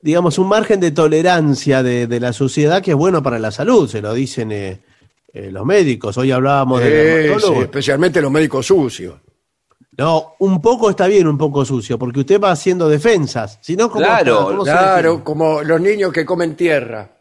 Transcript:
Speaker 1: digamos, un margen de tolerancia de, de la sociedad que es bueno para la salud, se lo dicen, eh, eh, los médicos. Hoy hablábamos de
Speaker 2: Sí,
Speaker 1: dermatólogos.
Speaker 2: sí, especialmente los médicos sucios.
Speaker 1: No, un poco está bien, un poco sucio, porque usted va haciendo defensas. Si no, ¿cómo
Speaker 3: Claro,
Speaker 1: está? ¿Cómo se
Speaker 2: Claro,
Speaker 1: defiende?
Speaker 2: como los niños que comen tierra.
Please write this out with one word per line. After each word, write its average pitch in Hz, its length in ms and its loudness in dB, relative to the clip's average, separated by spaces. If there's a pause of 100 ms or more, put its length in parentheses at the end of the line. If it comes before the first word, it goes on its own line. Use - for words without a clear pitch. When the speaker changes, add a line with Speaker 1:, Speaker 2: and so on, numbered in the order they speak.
Speaker 1:
digamos, 165 360 0
un 190 100 2
margen 214 320 0
de 170 100 0
tolerancia 156 920 2
de, 123 240 -2
de 117 140 -4
la 123 120 -2
sociedad 147 500 0
que 190 100 -4
es 147 40 2
bueno 165 260 2
para 120 160 -2
la 110 140 -4
salud, 185 360 2
se 107 140 -8
lo 104 100 -6
dicen, 120 380 -6
eh, 98 300 -8 (520)
eh, 98 200 -14
los 98 120 -10
médicos. 135 540 0
Hoy 131 140 0
hablábamos 131 480 2
de 123 80 2
Speaker 2:
Sí, 147 40 2
Speaker 1:
dermatólogos. 160 680 2
Speaker 2:
sí, - 40 0
especialmente 143 580 0
los 139 120 0
médicos 143 340 0
sucios. 107 540 -2 (760)
Speaker 1:
No, 160 440 -2
un 190 200 0
poco 226 300 2
está 185 160 0
bien, 190 220 4
un 147 100 0
poco 143 260 0
sucio, 123 320 -4
porque 123 240 -6
usted 196 200 2
va 202 100 2
haciendo 175 380 0
defensas. 151 760 0
Si 170 140 -6
no, 226 120 0
¿cómo - 160 -2
Speaker 3:
Claro, 190 280 2
Speaker 1:
está? 104 140 4
¿Cómo 101 180 -2
se 143 80 0
Speaker 2:
Claro, 185 240 4 (140)
Speaker 1:
defiende? 165 140 -2
Speaker 2:
como 151 380 -2
los 160 180 0
niños 196 320 0
que 160 140 -2
comen 170 300 -2
tierra. 120 520 -2 (120)